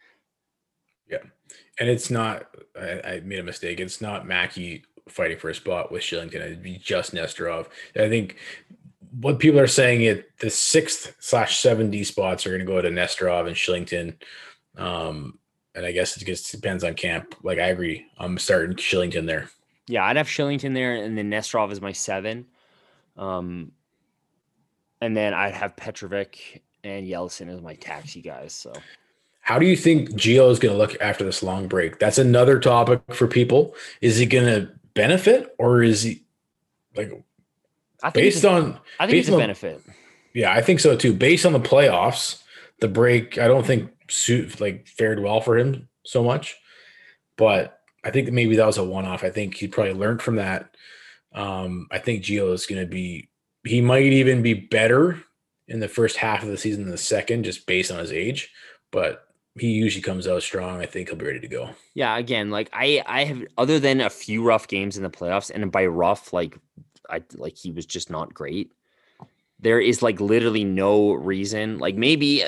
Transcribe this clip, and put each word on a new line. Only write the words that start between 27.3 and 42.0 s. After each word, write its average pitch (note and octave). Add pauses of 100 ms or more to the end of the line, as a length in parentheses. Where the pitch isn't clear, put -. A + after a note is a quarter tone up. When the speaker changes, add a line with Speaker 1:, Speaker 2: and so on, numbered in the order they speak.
Speaker 2:
as F2+
my E2
taxi D2+
guys. C#2+
So, - (680)
Speaker 1:
how A#2
do E3
you F#3
think D#3+
Gio A#2+
is A#2
gonna G#2
look G#2+
after G#2
this F#2+
long F#2+
break? F2+
That's G#2+
another B2
topic A#2+ (100)
for -
people. B2 (260)
Is A2+
he B2
gonna A#2 (220)
benefit, F#3
or A#2+
is A2
he, - (720)
like, - (920)
Speaker 2:
I D3+
think -
it's G3+
Speaker 1:
based E3
Speaker 2:
a, G3
Speaker 1:
on, D#3+ (220)
Speaker 2:
I E3+
think A#3+
it's B3+
Speaker 1:
based D#3
Speaker 2:
a -
Speaker 1:
on D#3+
Speaker 2:
benefit. G2 (500)
Speaker 1:
Yeah, G#2
I A#2
think F3
so B2
too. A#2+
Based C3
on F3
the C3
playoffs, A#2 (380)